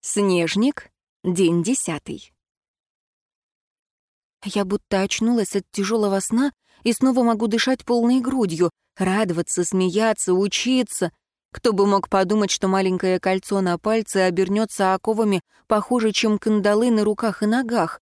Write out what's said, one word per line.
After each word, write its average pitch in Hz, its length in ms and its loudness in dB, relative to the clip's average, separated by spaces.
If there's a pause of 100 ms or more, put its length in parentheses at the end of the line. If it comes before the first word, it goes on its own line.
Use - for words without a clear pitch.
Снежник, 196 880 0 (320)
день 175 400 2
десятый. - 680 -6 (2250)
Я 202 180 -2
будто 190 380 -2
очнулась 220 540 0
от 190 160 -2
тяжелого 202 480 0
сна 247 320 0 (320)
и 233 100 2
снова 254 300 2
могу 233 240 2
дышать - 360 0
полной 240 380 2
грудью, 196 480 0 (260)
радоваться, 185 680 -2
смеяться, 185 680 0
учиться. 202 800 0 (400)
Кто - 220 -2
бы 196 140 2
мог 196 220 0
подумать, 196 420 0
что - 160 -2
маленькое 185 520 0
кольцо 190 400 -2
на 175 200 0
пальце 220 380 -2
обернется 190 760 0
оковами 208 480 0 (240)
похуже, 220 460 0
чем 214 260 0
кандалы 214 540 2
на 214 120 2
руках 208 380 -2
и 208 60 0
ногах. 226 560 -2